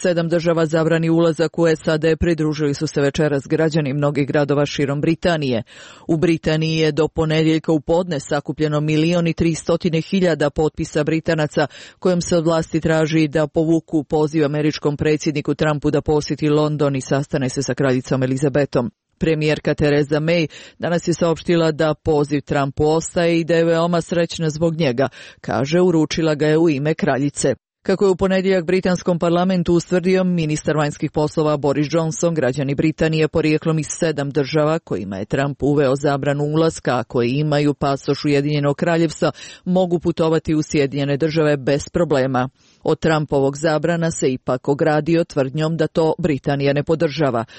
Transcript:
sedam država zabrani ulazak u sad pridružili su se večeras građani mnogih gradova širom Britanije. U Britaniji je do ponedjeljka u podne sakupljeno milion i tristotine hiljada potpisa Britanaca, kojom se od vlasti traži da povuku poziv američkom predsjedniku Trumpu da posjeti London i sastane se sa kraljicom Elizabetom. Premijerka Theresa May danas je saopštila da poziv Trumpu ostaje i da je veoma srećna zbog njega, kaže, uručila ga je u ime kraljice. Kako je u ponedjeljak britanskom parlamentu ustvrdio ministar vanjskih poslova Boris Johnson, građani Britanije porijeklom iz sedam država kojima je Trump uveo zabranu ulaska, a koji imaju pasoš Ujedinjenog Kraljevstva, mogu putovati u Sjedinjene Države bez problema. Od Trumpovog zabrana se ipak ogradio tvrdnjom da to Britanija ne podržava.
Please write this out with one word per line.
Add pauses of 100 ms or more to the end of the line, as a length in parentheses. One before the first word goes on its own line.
sedam
država
zabrani
ulazak
u (180)
sad (160)
pridružili
su
se
večeras
građani
mnogih
gradova
širom
Britanije. (460)
U
Britaniji
je
do
ponedjeljka
u
podne
sakupljeno
milion
i
tristotine
hiljada
potpisa
Britanaca, (320)
kojom
se
od
vlasti
traži
da
povuku
poziv
američkom
predsjedniku
Trumpu
da
posjeti
London
i
sastane
se
sa
kraljicom
Elizabetom. (280)
Premijerka
Theresa
May (320)
danas
je
saopštila
da (100)
poziv
Trumpu
ostaje
i
da
je
veoma
srećna
zbog
njega, (320)
kaže,
uručila
ga
je
u
ime
kraljice. (280)
Kako
je
u
ponedjeljak
britanskom
parlamentu
ustvrdio
ministar
vanjskih
poslova
Boris
Johnson,
građani
Britanije
porijeklom
iz
sedam
država
kojima
je
Trump
uveo
zabranu
ulaska,
a
koji
imaju
pasoš
Ujedinjenog
Kraljevstva, (320)
mogu
putovati
u
Sjedinjene
Države
bez
problema. (340)
Od
Trumpovog
zabrana
se
ipak
ogradio
tvrdnjom
da
to
Britanija
ne
podržava. (140)